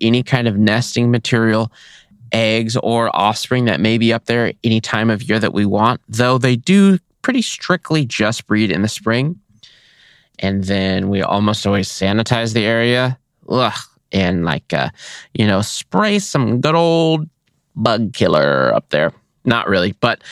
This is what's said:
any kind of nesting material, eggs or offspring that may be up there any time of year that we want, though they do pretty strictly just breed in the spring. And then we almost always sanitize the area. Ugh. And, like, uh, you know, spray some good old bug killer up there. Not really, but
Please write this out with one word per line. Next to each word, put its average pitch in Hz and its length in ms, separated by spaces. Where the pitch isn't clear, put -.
any 117 200
kind 123 260
of 101 100
nesting 120 540
material, 113 600
eggs 113 440
or 117 380
offspring 110 500
that 92 140
may 110 180
be 113 140
up 113 140
there 117 280
any 113 160
time 110 280
of 110 140
year 110 160
that 104 140
we 104 120
want, 104 440
though 123 280
they 127 200
do 190 420
pretty 254 200
strictly 160 640
just 113 420
breed 107 240
in 85 100
the 107 80
spring. 127 500
And 98 260
then 95 420
we 98 140
almost 107 440
always 101 220
sanitize 110 640
the 113 120
area. 120 520
Ugh. 120 320
And, 92 320
like, 78 300
uh, 69 160
you 107 140
know, 98 140
spray 202 580
some 123 400
good 156 160
old 165 540
bug 110 380
killer 71 600
up 57 160
there. 76 240
Not 117 220
really, 95 260
but - 380